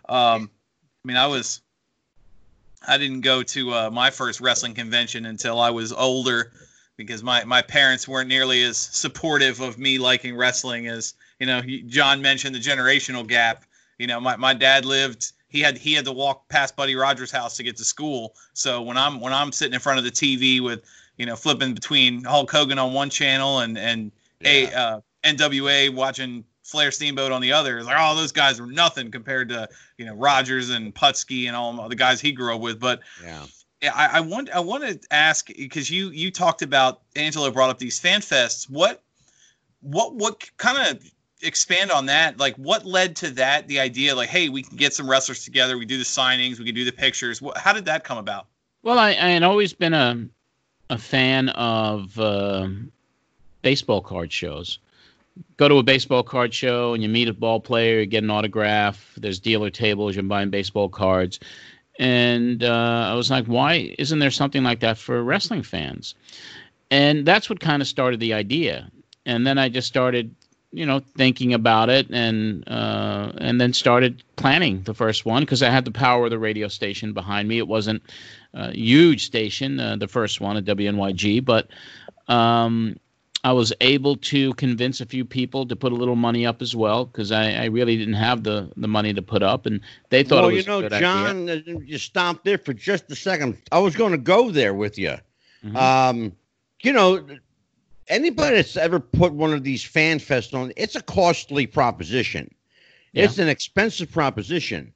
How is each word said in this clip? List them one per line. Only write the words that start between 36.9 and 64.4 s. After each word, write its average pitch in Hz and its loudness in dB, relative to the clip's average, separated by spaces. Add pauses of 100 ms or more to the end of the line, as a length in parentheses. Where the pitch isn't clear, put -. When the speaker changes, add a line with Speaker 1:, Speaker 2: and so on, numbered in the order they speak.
Speaker 1:
Angelo 151 -2
brought 131 4
up 127 -6
these 123 -8
fan 190 2
fests. 127 0
What, 156 0 (800)
what, 143 -4
what 214 -6 (120)
kinda 233 0 (420)
expand 185 0
on 139 2
that? 147 2
Like, 131 0
what 165 -2
led 185 0
to 165 -6
that? 131 0
The 139 -2
idea, 131 0
like, 123 -2
"Hey, 170 0
we 131 -6
can - -20
get 139 2
some 139 -6
wrestlers 131 0
together. 127 0
We 117 -8
do 127 -6
the 127 -4
signings. 127 -2
We 113 -10
can 117 -6
do 123 -4
the 123 -4
pictures." 123 -4
What, 139 -12
how 196 0
did 208 -2
that 156 -4
come 120 -8
about? 101 -10 (360)
Speaker 3:
Well, 240 2
I, 214 4
I 175 2
had 170 4
always 196 2
been 165 0
a, 120 0 (640)
a 120 -4
fan 131 0
of, 110 -4
uh, 101 -2 (920)
baseball 127 0
card 85 -8
shows. 76 -10 (760)
Go 143 6
to 143 10
a 131 8
baseball 127 2
card 123 -2
show 120 -2
and 113 -2
you 107 -2
meet 117 2
a 113 -4
ball 113 0
player, 113 2
you 107 0
get 107 0
an 107 -2
autograph. 107 0
There's 101 -8
dealer 107 0
tables, 104 0
you're 98 -4
buying 101 0
baseball 101 -2
cards. 92 0 (640)
And, 120 2
uh, 117 2
I 107 -2
was 120 -2
like, 127 0
"Why 127 0
isn't 151 -2
there 139 2
something 139 0